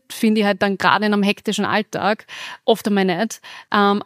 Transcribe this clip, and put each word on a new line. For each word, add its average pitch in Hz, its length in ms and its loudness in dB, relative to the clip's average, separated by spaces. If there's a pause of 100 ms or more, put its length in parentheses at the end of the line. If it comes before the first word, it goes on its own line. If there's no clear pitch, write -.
(120)
finde 220 300 0
ich 202 40 2
halt 202 160 0
dann 202 160 0
gerade 190 260 2
in 208 80 2
einem 202 120 2
hektischen 208 400 -2
Alltag 196 600 -2 (400)
oft - 220 2
einmal 202 180 2
nicht. 190 360 -2 (320)
Ähm, 202 340 2